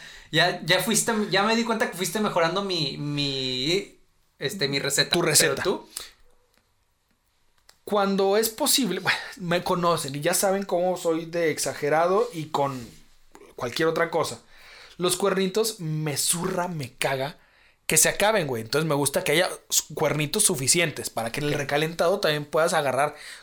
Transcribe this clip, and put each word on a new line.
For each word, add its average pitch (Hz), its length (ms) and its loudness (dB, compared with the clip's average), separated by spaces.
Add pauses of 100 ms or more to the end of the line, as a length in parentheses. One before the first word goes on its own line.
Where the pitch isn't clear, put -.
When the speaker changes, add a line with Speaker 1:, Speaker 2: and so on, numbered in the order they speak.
(300)
Speaker 1:
ya, 175 340 2
ya 180 140 4
fuiste, 226 340 0 (180)
ya 190 120 2
me 220 140 2
di 233 80 2
cuenta 220 260 0
que 170 60 -12
fuiste 185 240 -2
mejorando 180 420 0
mi, 160 360 -2
mi, 143 1000 -2 (400)
este, 143 300 -2
mi 139 100 0
receta. 139 320 0
Speaker 2:
Tu 175 80 2
Speaker 1:
¿Pero 165 140 4
Speaker 2:
receta. 143 320 4
Speaker 1:
tú? - 240 -2 (2000)
Speaker 2:
Cuando 196 520 2
es 226 140 2
posible, 240 500 0
bueno, - 180 0 (180)
me 175 260 0
conocen 170 520 0
y 143 60 -6
ya 170 140 2
saben 196 300 2
cómo 180 320 0
soy 165 300 -2
de 165 240 0
exagerado 160 840 2
y 156 140 -6
con 135 420 -2 (680)
cualquier 127 340 -2
otra 165 220 0
cosa. 143 300 -2 (580)
Los 175 180 0
cuernitos 190 640 0
me 156 380 -4
zurra, 180 520 -2
me 147 260 -8
caga 139 440 -4 (480)
que 160 100 2
se 165 120 4
acaben, 196 400 2
güey. 113 140 -4
Entonces 151 260 0
me 147 80 2
gusta 143 260 0
que 156 100 0
haya 175 160 4 (220)
s-, - 240 -2
cuernitos 151 500 0
suficientes 147 640 0
para 117 200 -4
que 139 100 -4
en 139 60 -2
el 147 80 0
recalentado 160 640 0
también 151 260 0
puedas 165 300 2
agarrar 143 400 2 (280)